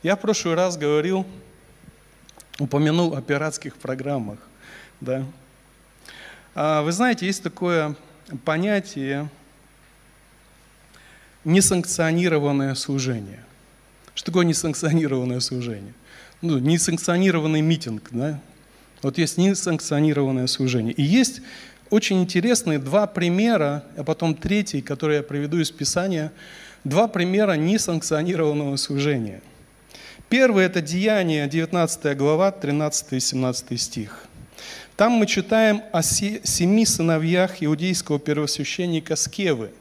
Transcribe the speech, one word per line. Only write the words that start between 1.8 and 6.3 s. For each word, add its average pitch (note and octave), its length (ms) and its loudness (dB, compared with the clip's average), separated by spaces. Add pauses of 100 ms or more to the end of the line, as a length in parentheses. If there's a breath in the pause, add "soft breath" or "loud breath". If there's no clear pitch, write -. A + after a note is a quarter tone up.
упомянул D#3 560 2
о C3+ 80 -8
пиратских D3 540 -4
программах, C3 640 -6 (600 loud breath)
да. C3 240 -4 (1300 loud breath)